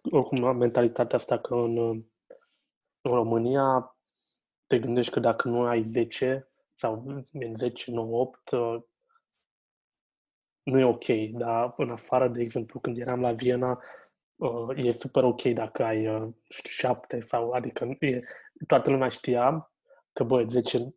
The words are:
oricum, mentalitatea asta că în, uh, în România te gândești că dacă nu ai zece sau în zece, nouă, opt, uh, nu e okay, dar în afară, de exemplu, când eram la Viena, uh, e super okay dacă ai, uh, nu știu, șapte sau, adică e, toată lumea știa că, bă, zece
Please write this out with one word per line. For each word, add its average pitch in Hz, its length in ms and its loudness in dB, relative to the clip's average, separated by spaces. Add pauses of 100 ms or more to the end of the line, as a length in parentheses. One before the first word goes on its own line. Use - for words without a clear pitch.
(100)
oricum, 131 460 2
mentalitatea 120 640 2
asta 120 200 -2
că - 160 -6
în, 117 220 0
uh, 113 280 -2 (960)
în 127 120 0
România 123 840 2 (680)
te 123 120 4
gândești 120 340 0
că 127 80 0
dacă 120 280 0
nu 120 180 0
ai 117 160 0
zece 123 680 -2 (240)
sau 113 300 -4 (300)
în 117 240 -8
zece, 123 340 -6
nouă, 117 300 -2
opt, - 300 -4
uh, 117 320 -2 (1800)
nu 135 160 2
e 131 60 6
okay, 120 200 2 (260)
dar 117 460 -2
în 127 140 -4
afară, 127 380 0
de 120 120 -4
exemplu, 117 400 -6
când 120 180 -6
eram 123 220 -4
la 123 120 0
Viena, 123 500 0 (540)
uh, 123 480 -4
e 120 60 4
super 127 340 2
okay 123 180 2
dacă 117 420 0
ai, 110 240 0
uh, 110 120 -2
nu 113 160 -8 (120)
știu, - 220 -16
șapte 123 500 -2
sau, 117 300 -2
adică 123 480 -4
e, 127 220 0 (460)
toată 139 240 4
lumea 131 180 2
știa 127 640 0 (400)
că, - 120 0
bă, 120 200 4
zece 120 340 0 (180)